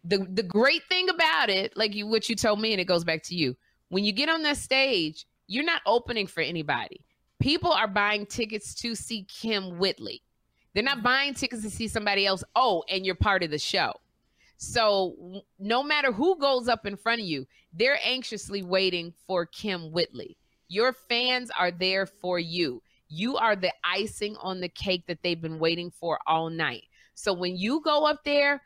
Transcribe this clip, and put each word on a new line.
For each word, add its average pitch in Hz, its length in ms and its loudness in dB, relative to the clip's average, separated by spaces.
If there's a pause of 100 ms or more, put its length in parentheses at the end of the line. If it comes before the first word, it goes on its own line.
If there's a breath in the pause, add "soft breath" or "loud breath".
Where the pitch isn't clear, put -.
The, 190 140 2
the 190 240 -2
great 233 460 4
thing 370 200 2
about 320 400 2
it, 190 280 0
like 208 180 0
you, 208 140 -4
what 220 200 0
you 233 60 0
told 214 260 2
me, 220 120 0
and 196 80 2
it 175 60 -2
goes 175 180 2
back 160 200 -2
to 175 120 -8
you, 131 200 0 (320)
when 196 160 0
you 208 80 2
get 269 160 0
on 330 140 2
that 285 140 2
stage, 247 680 0 (200)
you're 254 180 -4
not 339 220 0
opening 233 400 2
for - 140 -8
anybody. 147 600 -4 (380)
People 330 340 2
are 220 140 4
buying 208 400 0
tickets 220 500 -6
to 233 200 -6
see 208 320 -10
Kim 190 500 -4
Whitley. 123 440 -2 (520)
They're 202 80 0
not 262 220 -2
buying 269 300 2
tickets 240 280 -6
to 214 80 -6
see 226 160 -6
somebody 202 400 0
else. 190 160 2 (140)
Oh, 220 320 4
and 190 180 -2
you're 185 80 0
part 185 300 4
of 156 60 -4
the 147 80 -2
show. 156 340 0 (640 soft breath)
So 202 640 2
w-, 185 220 -16 (200)
no 233 240 0
matter 294 280 2
who 320 260 2
goes 262 280 2
up 233 200 0
in 202 100 -4
front 233 240 0
of 202 60 -6
you, 139 200 -4 (260 soft breath)
they're 233 320 2
anxiously 220 580 -4
waiting 175 500 0 (140)
for 175 200 0
Kim 175 460 -6
Whitley. - 440 -4 (320)
Your 226 240 0
fans 247 680 -2
are 180 120 2
there 185 360 0
for 180 340 -4
you. 170 420 -2 (260)
You 208 280 -4
are 220 180 2
the 185 180 0 (120)
icing 208 560 -4
on 185 200 -6
the 180 80 -4
cake 185 380 -4
that 170 160 -8
they've 170 180 -2
been 160 180 -8
waiting 170 320 0
for 165 360 -4
all 160 240 2
night. 151 340 -4 (300 soft breath)
So - 180 -2
when 180 240 -2
you 240 280 0
go 302 200 4
up 302 200 0
there 285 420 2